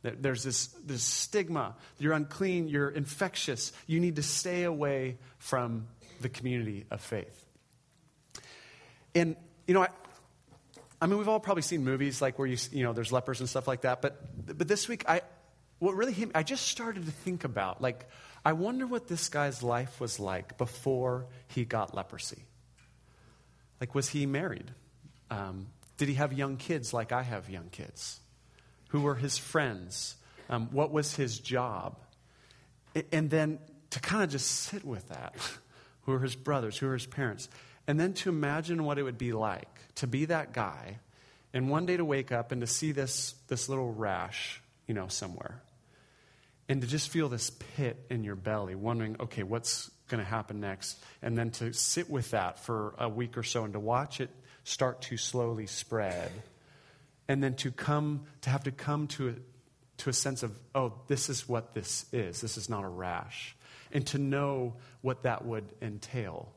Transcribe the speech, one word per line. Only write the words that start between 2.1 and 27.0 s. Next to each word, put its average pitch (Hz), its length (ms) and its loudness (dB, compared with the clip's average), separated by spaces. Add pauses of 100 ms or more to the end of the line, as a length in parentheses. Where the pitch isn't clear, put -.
unclean, 165 560 2
you're 143 220 4
infectious, - 840 -2 (140)
you 160 120 2
need 170 180 4
to 147 60 0
stay 175 420 0
away 139 520 2 (220)
from 117 480 0 (340)
the 131 80 -2
community 117 640 -2
of 110 100 -4
faith. - 460 -6 (1700)
And, 165 220 6 (300)
you 180 60 6
know, 185 100 10
I, 180 60 6 (1120)
I 165 60 4
mean, 196 100 6
we've 208 120 2
all 214 120 4
probably 185 220 2
seen 160 200 2
movies, 131 380 2
like, 135 180 2
where 135 80 2
you 127 80 2
s-, - 180 -2
you 131 120 4
know, 117 80 2
there's 113 200 0
lepers 127 280 2
and 127 80 -2
stuff 131 180 0
like 127 160 0
that. 127 200 4
But, - 560 -4
but 170 100 2
this 202 180 2
week, 233 220 -4
I, 175 140 6 (560)
what 190 180 4
really 240 160 4
hit 202 160 0
me, - 60 -6
I 160 80 6
just 254 240 0
started 214 400 -2
to 156 40 -2
think 175 340 -4
about, 101 360 -2
like, 123 260 0 (380)
I 156 80 6
wonder 240 340 0
what 240 220 -4
this 170 220 -2
guy's 139 320 0
life 123 360 0
was 117 220 -4
like 95 380 -4
before 127 680 0 (240)
he 120 160 0
got 110 300 0
leprosy. - 500 -8 (1400)
Like, 123 140 -4
was 139 160 2
he 143 160 2
married? 139 440 -2 (600)
Um, 98 380 -4 (280)
did 143 120 2
he 143 80 2
have 139 180 4
young 135 240 0
kids 147 340 -2
like 113 200 0